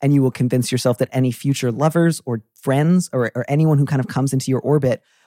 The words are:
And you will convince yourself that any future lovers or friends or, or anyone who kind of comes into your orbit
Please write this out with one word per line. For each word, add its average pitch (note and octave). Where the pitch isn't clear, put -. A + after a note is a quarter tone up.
And C#3+
you C#3
will C3
convince B2
yourself B2
that -
any C3
future C3
lovers D#3+
or A#2
friends D#3
or, B2
or B2
anyone D3+
who C#3+
kind C3+
of -
comes C3+
into C3+
your B2+
orbit C3+